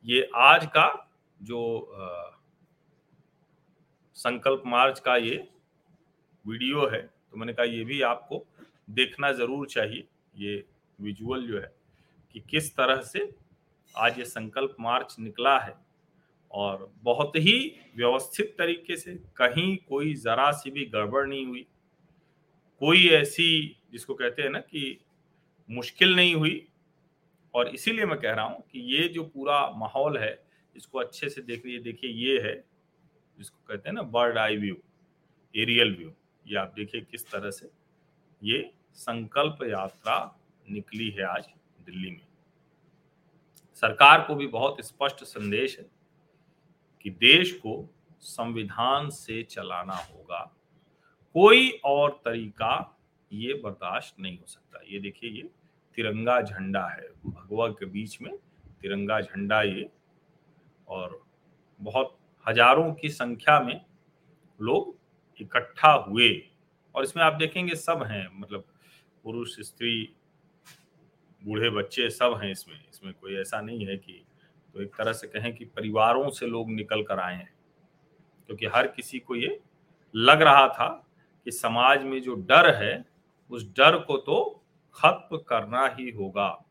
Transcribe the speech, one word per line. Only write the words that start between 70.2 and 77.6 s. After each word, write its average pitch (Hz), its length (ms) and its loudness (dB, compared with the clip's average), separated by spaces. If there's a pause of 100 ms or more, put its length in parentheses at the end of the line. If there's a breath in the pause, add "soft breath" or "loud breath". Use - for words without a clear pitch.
बूढ़े, 107 260 -2
बच्चे 104 400 -2
सब 123 240 0 (100)
हैं 98 80 -6
इसमें। 78 380 -18
इसमें 95 240 -18
कोई 98 220 -12
ऐसा 98 260 -8
नहीं 110 240 -10
है 98 120 -8
कि, - 280 -20 (480 soft breath)
तो 98 80 -12
एक 101 140 -12
तरह 110 180 -2
से - 140 -12
कहें 113 280 -8
कि 113 100 -18
परिवारों 113 640 2
से 127 180 -8
लोग 117 240 -6
निकल 107 320 -4
कर 98 160 -4
आए 90 160 -6
हैं, 90 180 -16 (920)